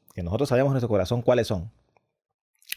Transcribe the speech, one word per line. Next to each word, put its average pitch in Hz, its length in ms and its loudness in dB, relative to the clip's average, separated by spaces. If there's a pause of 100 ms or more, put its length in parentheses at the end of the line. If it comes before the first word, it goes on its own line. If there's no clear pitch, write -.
(140)
que 92 100 -8
nosotros 107 260 -2
sabemos 131 200 2
en 139 40 0
nuestro 120 160 -2
corazón 107 320 0
cuáles 123 260 2
son, 98 240 -4 (1040)